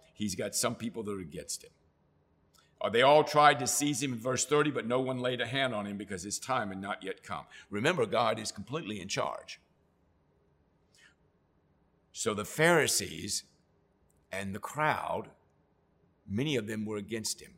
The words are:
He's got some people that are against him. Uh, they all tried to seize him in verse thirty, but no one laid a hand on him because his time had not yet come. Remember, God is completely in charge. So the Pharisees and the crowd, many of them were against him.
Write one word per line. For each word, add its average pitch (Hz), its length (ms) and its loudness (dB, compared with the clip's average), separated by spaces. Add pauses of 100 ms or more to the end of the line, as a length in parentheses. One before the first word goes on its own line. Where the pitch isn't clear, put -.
(120)
He's 104 220 -4
got 104 200 -6
some 120 220 -2
people 117 280 -6
that 104 80 -6
are 98 80 -6
against 78 440 -12
him. - 80 -20 (1080)
Uh, 101 120 -2
they 117 120 6
all 147 220 10
tried 147 340 8
to 131 80 -4
seize 143 360 0
him 139 100 -2
in 117 60 -6
verse 123 280 -2
thirty, 147 240 4
but 120 160 -4
no 123 140 2
one 127 180 -2
laid 123 220 -2
a 120 60 -2
hand 131 280 0
on 104 120 -4
him 101 100 -6
because 98 260 -8
his 101 160 -6
time 123 300 -2
had 95 120 -8
not 98 220 -6
yet 92 200 -8
come. 80 240 -10 (240)
Remember, 123 360 2
God 113 320 2
is 107 140 -8
completely 107 480 -10
in 90 80 -10
charge. - 500 -6 (2500)
So 107 220 -2
the 101 100 -4
Pharisees 117 1000 2 (880)
and 98 240 -6
the 104 60 -10
crowd, 107 720 -2 (960)
many 135 280 -2
of 107 120 0
them 107 180 -6
were 107 140 -6
against 107 420 -6
him. - 180 -20